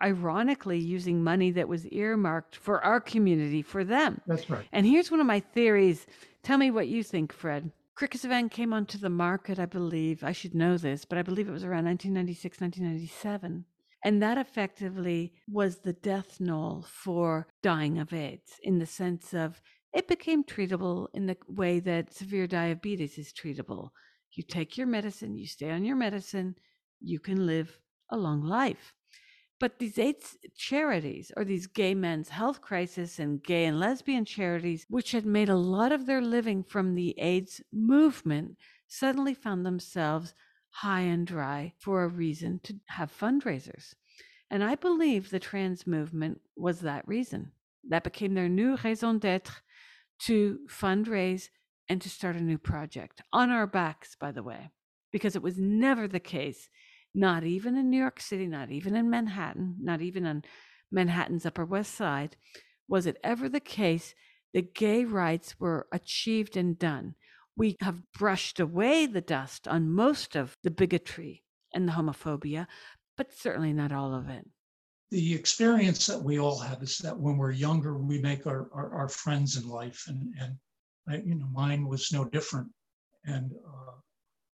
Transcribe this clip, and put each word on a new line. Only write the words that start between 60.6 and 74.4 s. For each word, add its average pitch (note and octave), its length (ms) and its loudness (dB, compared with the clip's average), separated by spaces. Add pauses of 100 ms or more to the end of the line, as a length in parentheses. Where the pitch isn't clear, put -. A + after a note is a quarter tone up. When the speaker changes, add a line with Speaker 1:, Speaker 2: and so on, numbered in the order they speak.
Speaker 1:
Manhattan's F3 540 0
Upper E3 180 -4
West G3 300 -2
Side, D3 420 -4 (500)
was F3+ 200 2
it D3+ 180 0
ever A#3+ 240 0
the C#4+ 120 -2
case E3 540 0 (380)
that F3+ 220 0
gay A3 320 2
rights F3 520 0
were E3 320 -2
achieved G#3+ 680 -2
and F3 200 2
done. E3 360 -2 (440)
We G#3+ 220 2
have F3 220 -4 (100)
brushed F#3+ 480 0
away A3+ 460 4
the G3 160 -2
dust C3+ 440 -4
on D#3+ 240 2
most A#3 460 2
of C3 260 -4
the F#3 80 2
bigotry E3+ 720 0 (300)
and F3+ 160 2
the D#3+ 40 0
homophobia, D#3 720 -2 (500)
but - 160 -4
certainly D#3+ 400 -2
not D3 200 0
all C#3 220 -2
of C3 140 -6
it. B2+ 180 -12 (640)